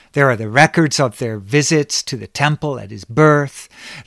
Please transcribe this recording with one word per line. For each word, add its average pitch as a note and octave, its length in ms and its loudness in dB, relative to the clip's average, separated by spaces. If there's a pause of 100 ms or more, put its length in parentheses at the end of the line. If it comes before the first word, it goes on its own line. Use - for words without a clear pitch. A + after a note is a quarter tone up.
(140)
There C#3 180 2
are A#2 40 0
the G#2+ 140 -6
records D3+ 500 2
of C3 200 -2
their A2 180 -6
visits C#3+ 680 -2
to C3+ 140 -8
the G2 100 -12
temple D3 520 -2
at G2+ 100 -14
his G#2 160 -16
birth. D3 640 2 (380)